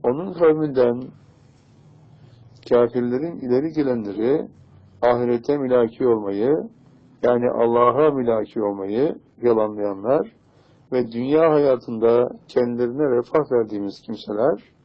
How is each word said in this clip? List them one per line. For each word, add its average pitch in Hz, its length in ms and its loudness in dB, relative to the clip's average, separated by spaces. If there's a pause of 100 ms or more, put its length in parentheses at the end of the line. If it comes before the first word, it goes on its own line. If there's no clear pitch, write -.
Onun 156 300 -2
kavminden 143 680 2 (1700)
kafirlerin 123 720 0
ileri 131 320 -2
gelenleri 123 760 -2 (540)
ahirete 120 560 0
mülaki 127 500 0
olmayı, 113 640 0 (540)
yani 120 260 2
Allah'a 120 640 2
mülaki 117 500 -2
olmayı 101 540 -2 (260)
yalanlayanlar 107 920 0 (600)
ve 123 200 -2
dünya 147 400 2
hayatında 123 800 2 (180)
kendilerine 123 680 -2
refah 131 340 -2
verdiğimiz 104 500 -4
kimseler 110 840 -6